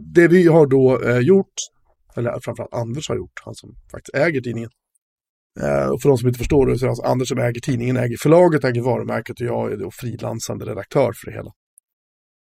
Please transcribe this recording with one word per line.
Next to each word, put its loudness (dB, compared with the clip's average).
det 4
vi 6
har 6
då, 4
eh, 2
gjort, 2
eller -4
framförallt -10
Anders -8
har -4
gjort, -12
han -16
som -20
faktiskt -14
äger 0
tidningen. -8
Eh, -2
och -4
för 0
de 4
som -2
inte -2
förstår 2
det -2
så -6
är 0
det -2
alltså -6
Anders -2
som -4
äger -4
tidningen, -4
äger -4
förlaget, 4
äger -2
varumärket -4
och -6
jag -4
är -8
då -10
frilansande -10
redaktör -2
för -18
det -12
hela. -14